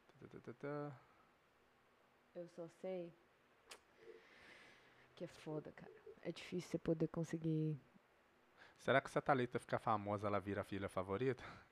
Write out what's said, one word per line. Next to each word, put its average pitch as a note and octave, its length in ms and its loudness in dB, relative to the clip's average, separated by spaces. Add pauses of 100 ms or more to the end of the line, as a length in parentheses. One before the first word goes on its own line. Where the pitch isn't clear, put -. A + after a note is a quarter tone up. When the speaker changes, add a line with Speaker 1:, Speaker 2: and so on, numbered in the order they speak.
(200)
Speaker 1:
Tá, - 80 -16
tá, - 0 -
tá, - 120 -16
tá, - 140 -12
tá. C#3+ 460 -8 (1300)
Speaker 2:
Eu F3 140 -10
só E3+ 180 -12 (140)
sei F3+ 320 -4 (2000)
que F#3 100 -8
é E3 40 -4
foda, D#3 440 -6
cara. - 200 -18 (300)
É F3 100 -2
difícil - 380 -6
você E3+ 80 2
poder D#3+ 300 2
conseguir. D#3 680 0 (1000)
Speaker 1:
Será B2+ 220 6
que - 100 0
se - 80 0
a C#3+ 40 4
Thalita B2 380 4
ficar - 180 0
famosa, G#2 480 2
ela G2+ 140 4
vira G2 220 0
a - 20 -10
filha G2 240 -4
favorita? G2 560 0 (280)